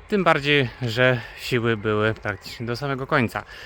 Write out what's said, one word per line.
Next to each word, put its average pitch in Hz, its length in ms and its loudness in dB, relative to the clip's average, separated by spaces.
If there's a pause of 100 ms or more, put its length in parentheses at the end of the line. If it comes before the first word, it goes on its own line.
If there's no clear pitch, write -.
Tym 202 160 0
bardziej, 143 440 4 (140)
że 123 380 2 (200)
siły 117 360 0
były 107 380 0
praktycznie - 520 -8
do 117 100 -4
samego 135 300 -6
końca. 113 380 0 (220)